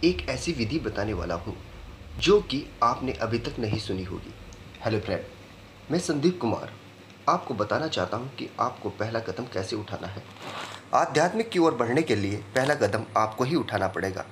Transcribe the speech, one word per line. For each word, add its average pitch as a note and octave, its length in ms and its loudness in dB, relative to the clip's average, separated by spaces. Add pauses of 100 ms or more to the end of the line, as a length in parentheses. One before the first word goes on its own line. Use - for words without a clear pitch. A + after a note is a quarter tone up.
एक F3+ 240 2
ऐसी C#3 240 -2
विधि B2 260 0
बताने G#2+ 340 -2
वाला F2 240 -2
हूँ F#2 200 -6 (640)
जो F#3+ 220 8
कि D3 240 -2 (180)
आपने B2+ 300 2
अभी A2+ 260 0
तक B2+ 200 -4
नहीं G#2+ 200 0
सुनी F#2 260 -4
होगी। F2+ 280 -10 (520)
Hello A2 160 2
friend, G2 220 -2 (680)
मैं C#3 80 2
संदीप D#3+ 420 2
कुमार - 320 -2 (560)
आपको E3 260 0
बताना A2 340 0
चाहता F#2+ 280 -2
हूँ B2+ 200 -6
कि - 120 -8 (120)
आपको A#2 300 -2
पहला A2+ 300 -2
कदम - 240 -6
कैसे G2 320 -4
उठाना G2 300 -8
है। G2 160 -10 (720)
आध्यात्मिक E3+ 540 4
की F3+ 100 0
ओर E3 160 8
बढ़ने B2 280 4
के B2+ 140 4
लिए G2+ 200 0 (180)
पहला C3+ 220 4
कदम A2 280 2 (120)
आपको A2 280 2
ही C#3 100 0
उठाना G#2+ 340 2
पड़ेगा। F#2 440 -2